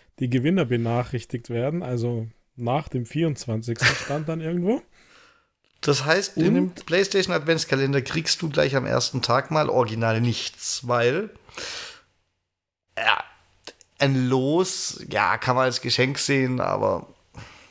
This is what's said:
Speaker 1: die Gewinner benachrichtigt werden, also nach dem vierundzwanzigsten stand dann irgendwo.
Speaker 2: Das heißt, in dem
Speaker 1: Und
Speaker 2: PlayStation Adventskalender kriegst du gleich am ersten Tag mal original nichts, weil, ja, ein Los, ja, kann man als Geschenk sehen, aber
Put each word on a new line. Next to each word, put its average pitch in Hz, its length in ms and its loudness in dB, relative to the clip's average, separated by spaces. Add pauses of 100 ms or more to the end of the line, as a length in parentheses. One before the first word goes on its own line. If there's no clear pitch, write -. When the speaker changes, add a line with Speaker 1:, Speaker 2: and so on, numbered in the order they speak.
(200)
Speaker 1:
die 127 100 -2
Gewinner 143 360 2
benachrichtigt 117 840 -2
werden, 131 320 -2
also 120 460 -2 (300)
nach 127 320 -2
dem 123 160 -2
vierundzwanzigsten 120 920 -2
stand 147 320 -6
dann 165 140 -4
irgendwo. 175 400 -2 (960)
Speaker 2:
Das 135 240 2
heißt, 175 320 0
in 175 200 4
dem 277 100 4
Speaker 1:
Und - 200 -8
Speaker 2:
PlayStation 185 480 0
Adventskalender 143 680 0
kriegst - 400 -2
du 165 80 -4
gleich 143 260 2
am 123 100 0
ersten 123 360 0
Tag 131 280 2
mal 151 200 2
original 113 500 2
nichts, - 720 -4
weil, 123 400 2 (1700)
ja, 110 260 2 (760)
ein 135 300 4
Los, 143 840 0
ja, 104 280 2
kann 127 180 0
man 127 80 4
als 123 160 0
Geschenk 131 380 0
sehen, 131 420 0
aber 95 540 -2 (580)